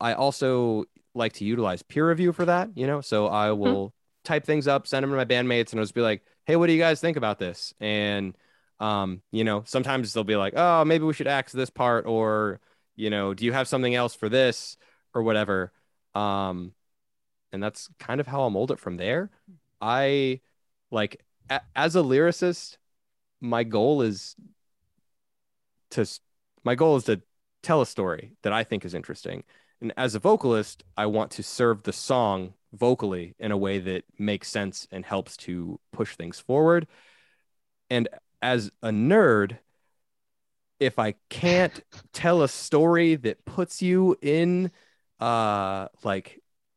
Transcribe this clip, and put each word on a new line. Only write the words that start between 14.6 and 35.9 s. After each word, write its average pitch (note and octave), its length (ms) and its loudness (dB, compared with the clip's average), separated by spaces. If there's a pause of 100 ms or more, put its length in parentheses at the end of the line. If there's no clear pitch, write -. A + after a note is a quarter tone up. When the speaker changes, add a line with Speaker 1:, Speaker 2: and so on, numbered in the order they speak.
Speaker 1:
or A#2 80 0
whatever. G2+ 500 0 (420)
Um, G2 580 -4 (800)
and G2 100 -8
that's - 260 -8 (100)
kind B2+ 220 -6
of C#3+ 60 -6
how C3+ 160 -4
I'll B2 80 0
mold G#2 200 -2
it - 100 -4
from F2+ 160 -8
there. B2+ 340 -4 (500)
I, C3 600 0 (500)
like, G#2+ 300 -2 (300)
a-, C3+ 100 -2 (160)
as D#3+ 200 0
a F#3 60 6
lyricist, E3+ 760 0 (640)
my A#2+ 240 -2
goal A#2 380 2
is G#2+ 340 -4 (1500)
to - 120 -2
s-, - 180 -6 (440)
my A#2+ 100 0
goal D3+ 220 4
is A#2+ 80 0
to G2+ 160 0 (420)
tell D#3 200 2
a A#2 40 2
story F#2 560 -6
that G2+ 100 -2
I A2 120 0
think G#2 200 -6
is F2 100 -10
interesting. - 500 -10 (360)
And A#2 160 -8
as A#2+ 180 -2
a A2 60 -4
vocalist, C3 640 0 (120)
I G#2 100 0
want G#2+ 260 0
to A2 100 -10
serve A2+ 400 0
the G2+ 100 -6
song G2 640 -2 (180)
vocally G2 680 0
in G#2+ 140 -4
a G#2 40 0
way G2 240 -2
that F#2 240 -6 (140)
makes G#2 300 -4
sense G2+ 420 -6
and F#2 140 -10
helps - 340 -6
to F2 420 -8 (120)